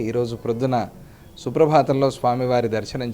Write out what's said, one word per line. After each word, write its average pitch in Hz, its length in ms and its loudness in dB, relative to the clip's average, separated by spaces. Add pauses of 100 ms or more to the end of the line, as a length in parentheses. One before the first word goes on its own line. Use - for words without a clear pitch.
ఈరోజు 117 280 -2
ప్రొద్దున 117 500 -2 (580)
సుప్రభాతంలో 143 640 4
స్వామివారి 123 580 0 (100)
దర్శనం 120 360 -6